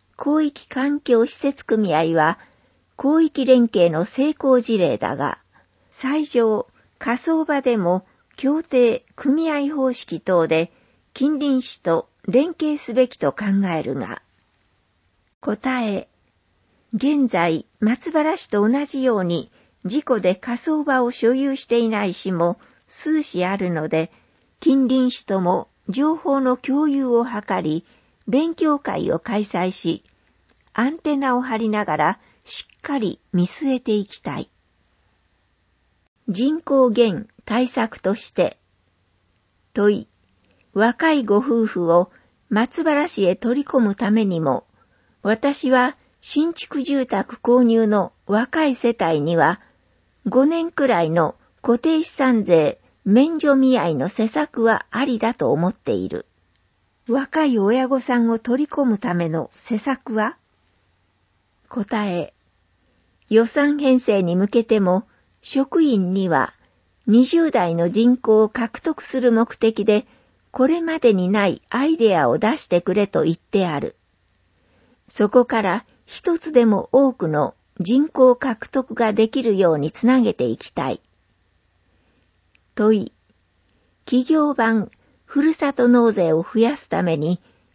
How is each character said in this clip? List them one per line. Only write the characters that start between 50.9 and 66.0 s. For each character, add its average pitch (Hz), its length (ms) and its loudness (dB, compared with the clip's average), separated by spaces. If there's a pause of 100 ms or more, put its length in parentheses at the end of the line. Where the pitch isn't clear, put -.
い 156 80 0
の 165 240 0 (280)
固 240 180 0
定 320 240 0
資 - 60 -10
産 247 340 0
税 160 340 2 (260)
免 285 360 4
除 285 160 4
見 262 200 4
合 175 120 0
い 160 80 0
の 135 120 -2
施 220 200 -2
策 302 340 -4
は 226 300 2
あ 240 120 -4
り 247 140 -2
だ 226 160 -2
と 127 160 0
思 165 200 0
っ - 40 -4
て - 180 -8
い 92 160 -4
る。 - 180 -10 (840)
若 269 360 -2
い 247 140 2
親 240 300 2
御 262 100 0
さ 240 220 -2
ん 226 80 2
を 226 100 0
取 262 280 -2
り - 40 -8
込 285 140 0
む 220 140 0
た 196 160 -4
め 175 140 -2
の 160 280 -4
施 - 220 -6
策 254 360 -6
は？ 220 240 -4 (1300)
答 208 400 -4
え。 175 240 -6 (960)
予 220 160 4
算 294 360 0
編 262 180 4
成 208 240 0
に 175 140 0
向 190 100 2
け 226 180 0
て 220 140 2
も、 190 240 2 (380)
職 277 420 -2
員 202 300 0